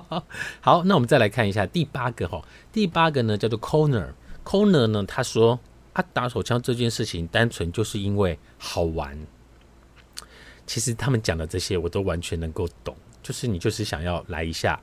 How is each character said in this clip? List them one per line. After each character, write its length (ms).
<laughs> 500
好， 240
那 80
我 60
们 80
再 100
来 100
看 220
一 20
下 140
第 180
八 280
个 180
吼， 160
第 160
八 240
个 120
呢 140
叫 120
做 100
Connor。 520
Connor 420
呢， 180
他 160
说 380
啊， 200
打 160
手 120
枪 200
这 120
件 160
事 140
情 240
单 220
纯 220
就 120
是 160
因 160
为 240
好 260
玩。 360
其 120
实 140
他 180
们 100
讲 140
的 100
这 140
些 180
我 120
都 120
完 200
全 180
能 120
够 140
懂， 140
就 120
是 120
你 140
就 100
是 140
想 180
要 280
来 120
一 120
下 300